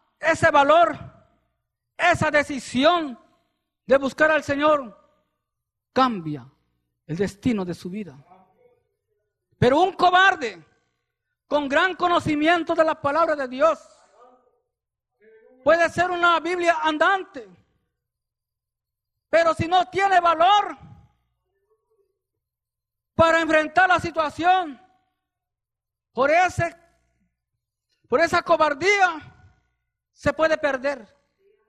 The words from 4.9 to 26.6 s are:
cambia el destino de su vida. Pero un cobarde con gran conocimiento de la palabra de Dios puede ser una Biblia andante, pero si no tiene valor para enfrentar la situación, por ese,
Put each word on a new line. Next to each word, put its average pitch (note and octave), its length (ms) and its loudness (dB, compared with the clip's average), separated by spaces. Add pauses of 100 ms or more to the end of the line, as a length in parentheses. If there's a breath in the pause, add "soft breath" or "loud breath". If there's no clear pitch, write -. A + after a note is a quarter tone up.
cambia E3 520 -4 (600)
el D#3 120 -8
destino G3+ 460 -4
de F3+ 100 -8
su F3 160 -14
vida. F3+ 260 -14 (1400)
Pero C4 240 2
un F#4 120 0
cobarde F4 680 2 (840)
con C#4+ 200 -2
gran D#4+ 280 -2
conocimiento E4 800 -2
de E4 80 2
la D#4 160 -2
palabra D#4 360 -2
de C#4 120 -8
Dios C#4 320 -2 (1800)
puede E4 260 2
ser F4+ 220 -4
una F4 280 0
Biblia E4+ 440 -2
andante, D#4 680 -2 (1800)
pero E4 240 2
si E4 140 -4
no F4 220 0
tiene F#4+ 300 0
valor F4 580 2 (2500)
para E4 260 4
enfrentar D#4 480 0
la F4 100 2
situación, D#4+ 800 -2 (1300)
por C4+ 160 0
ese, E4+ 460 0 (1300)